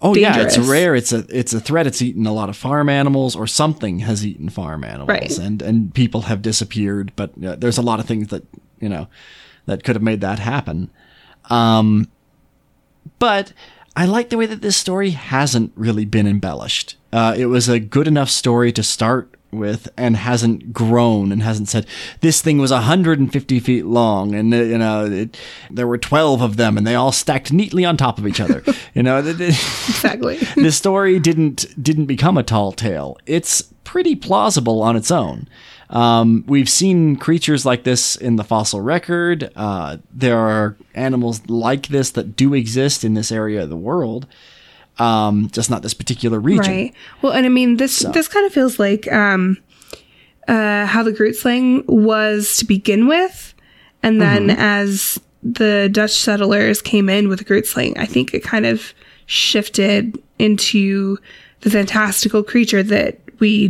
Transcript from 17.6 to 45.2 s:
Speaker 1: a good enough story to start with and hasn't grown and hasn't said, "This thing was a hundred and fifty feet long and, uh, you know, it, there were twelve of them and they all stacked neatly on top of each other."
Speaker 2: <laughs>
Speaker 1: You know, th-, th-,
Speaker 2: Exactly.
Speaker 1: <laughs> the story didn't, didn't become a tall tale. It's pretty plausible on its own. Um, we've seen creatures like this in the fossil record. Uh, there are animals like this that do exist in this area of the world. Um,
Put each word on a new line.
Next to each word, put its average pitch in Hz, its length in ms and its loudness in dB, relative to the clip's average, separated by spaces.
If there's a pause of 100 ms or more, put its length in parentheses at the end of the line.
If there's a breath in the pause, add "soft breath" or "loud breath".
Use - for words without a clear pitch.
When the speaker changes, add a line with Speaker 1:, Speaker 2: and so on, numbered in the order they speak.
Speaker 1:
a 117 120 2
good 139 280 0
enough 143 220 2
story 120 440 2
to 107 100 -2
start 117 500 -2 (160)
with 107 460 -6
and 120 220 0
hasn't 113 560 -2
grown 113 580 2
and 107 100 0
hasn't 107 280 -2
said, 110 160 -2 (340 loud breath)
"This 160 220 2
thing 151 160 2
was 135 120 2
a 127 120 2
hundred 165 360 2
and 139 140 0
fifty 131 300 0
feet 117 240 0
long 104 500 0
and, 110 180 2
uh, 120 40 2
you 117 200 0
know, 107 280 0
it, 104 320 -6 (340 loud breath)
there 120 160 -4
were 120 100 -2
twelve 143 440 2
of 110 160 -2
them 110 200 2
and 104 80 0
they 117 100 0
all 127 180 2
stacked 139 400 -2
neatly 180 320 2
on 170 100 2
top 123 240 0
of 104 80 -4
each 101 140 -4
other." - 260 -2
Speaker 2:
<laughs> 277 60 0 (200 loud breath)
Speaker 1:
You 123 100 0
know, 131 180 2
th-, 165 160 -4
th-, 175 120 -2
Speaker 2:
Exactly. 240 880 -2
Speaker 1:
<laughs> - 180 -6
the 208 160 4
story 190 480 2
didn't, 156 480 0 (140)
didn't 151 260 0
become 139 280 2
a 131 80 2
tall 104 280 0
tale. 78 440 -6 (120)
It's 165 340 -2 (220)
pretty 359 320 0
plausible 165 640 0
on 117 140 2
its 113 160 -2
own. 82 360 -2 (440 loud breath)
Um, 117 560 4
we've 139 200 2
seen 170 480 2
creatures 151 480 0
like 123 200 0
this 123 320 0
in 120 220 0
the 104 60 -2
fossil 107 380 -2
record. 170 760 -2
Uh, 90 420 -6 (140)
there 123 280 0
are 107 360 0 (200)
animals 120 520 -2
like 117 420 -2
this 139 220 0
that 107 240 -6
do 139 200 2
exist 131 480 -2
in 110 100 0
this 104 180 -2
area 107 320 -2
of 76 60 -6
the 82 80 -8
world. 123 480 -4 (720 soft breath)
Um, 107 540 2